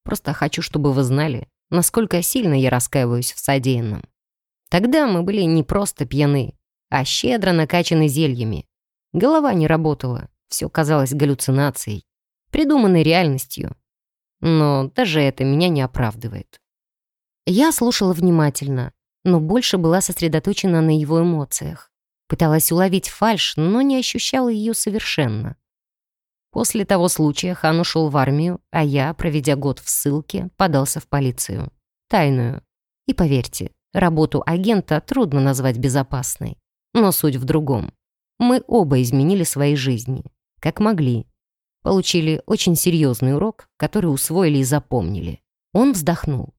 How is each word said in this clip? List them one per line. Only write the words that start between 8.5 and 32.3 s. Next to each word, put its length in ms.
Голова 400
не 140
работала, 640
все 200
казалось 440
галлюцинацией, 920
придуманной 520
реальностью. 760
Но 540
даже 260
это 240
меня 240
не 140
оправдывает". 800
Я 260
слушала 400
внимательно, 800
но 160
больше 380
была 220
сосредоточена 800
на 140
его 260
эмоциях. 680
Пыталась 420
уловить 380
фальшь, 480
но 240
не 160
ощущала 540
ее 240
совершенно. 800
После 340
того 240
случая 460
Хан 260
ушел 300
в 60
армию, 440
а 140
я, 300
проведя 420
год 220
в 100
ссылке, 680
подался 440
в 80
полицию. 640
Тайную. 540